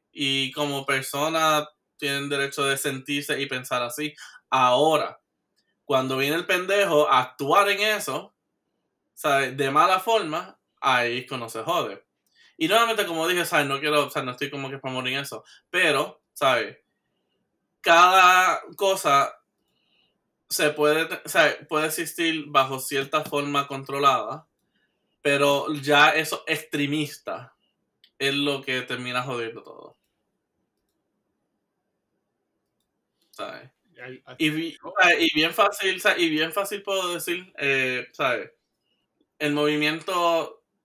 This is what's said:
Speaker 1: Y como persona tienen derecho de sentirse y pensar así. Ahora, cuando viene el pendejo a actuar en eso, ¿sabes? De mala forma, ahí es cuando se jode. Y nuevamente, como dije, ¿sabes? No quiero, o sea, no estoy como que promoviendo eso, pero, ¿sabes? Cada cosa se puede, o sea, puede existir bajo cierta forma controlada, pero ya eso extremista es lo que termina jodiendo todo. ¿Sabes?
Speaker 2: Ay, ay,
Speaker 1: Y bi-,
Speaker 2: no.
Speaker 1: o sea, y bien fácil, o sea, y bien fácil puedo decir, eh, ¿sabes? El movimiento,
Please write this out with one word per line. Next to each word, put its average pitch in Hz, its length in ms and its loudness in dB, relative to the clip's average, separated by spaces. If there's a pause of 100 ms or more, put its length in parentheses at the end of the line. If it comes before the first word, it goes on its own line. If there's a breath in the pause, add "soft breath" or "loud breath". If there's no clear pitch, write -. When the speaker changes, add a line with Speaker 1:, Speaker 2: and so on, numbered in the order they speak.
(120)
Speaker 1:
Y 135 400 -2
como 143 340 -4
persona 151 800 0 (300)
tienen 139 320 -4
derecho 139 360 -2
de 135 120 0
sentirse 143 640 -4
y 139 60 -4
pensar 127 360 -4
así. 147 300 -8 (360 loud breath)
Ahora, 131 720 2 (640)
cuando 131 340 0
viene 143 180 0
el 175 100 -4
pendejo 180 640 2
a 131 120 6
actuar 175 480 2
en 196 120 -2
eso, 196 540 -4 (800)
¿sabes? 135 440 0
De 135 140 0
mala 175 280 4
forma, 185 600 -2 (200)
ahí 123 400 0
es 127 80 -12
cuando 120 220 -10
se 113 140 -10
jode. 131 420 -4 (520 soft breath)
Y 160 100 0
nuevamente, 220 380 2
como 165 220 -4
dije, 175 180 0
¿sabes? 151 220 2
No 139 120 -2
quiero, 151 280 2
o - 20 -12
sea, 139 140 -4
no 131 80 -6
estoy 139 180 -8
como 139 200 -8
que 139 100 -12
promoviendo 127 420 -6
eso, 120 220 -14 (260 soft breath)
pero, 151 540 0 (100)
¿sabes? 120 440 0 (1040)
Cada 180 800 6 (140)
cosa 165 640 2 (1120)
se 151 220 0
puede, 151 320 2 (220)
o 160 40 -12
sea, 160 260 4 (120)
puede 156 200 0
existir 160 600 -4
bajo 135 320 0
cierta 143 440 -4
forma 143 440 -4
controlada, 135 800 -2 (760)
pero 143 520 2
ya 147 360 4
eso 156 380 -2
extremista 143 1080 -6 (640)
es 139 160 -2
lo 143 280 -2
que 127 200 -4
termina 123 420 -6
jodiendo 117 400 -8
todo. - 340 -20 (3250)
¿Sabes? 104 380 -14 (340)
Speaker 2:
Ay, 127 220 -16
ay, 127 140 -20
Speaker 1:
Y 160 100 0
bi-, 156 340 -8
Speaker 2:
no. - 60 -14
Speaker 1:
o 185 100 -16
sea, 175 200 4
y 165 140 2
bien 156 200 0
fácil, 196 440 0
o - 20 -12
sea, 180 180 0
y 170 120 0
bien 156 220 -2
fácil 202 300 -6
puedo 190 320 -4
decir, 180 440 -8
eh, 131 560 -2
¿sabes? 127 380 -4 (880)
El 147 140 -2
movimiento, 156 1120 0 (220)